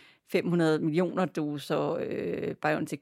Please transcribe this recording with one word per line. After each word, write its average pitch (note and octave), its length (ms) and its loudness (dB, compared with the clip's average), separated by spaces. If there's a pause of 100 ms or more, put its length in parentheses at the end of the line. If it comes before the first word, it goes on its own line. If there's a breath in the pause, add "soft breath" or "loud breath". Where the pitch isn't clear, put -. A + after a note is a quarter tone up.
(320 soft breath)
fem - 180 2
hundrede D#3+ 300 4
millioner E3+ 460 0
doser, D3 760 -2
øh, - 540 -4
BioNTech D#3 460 -2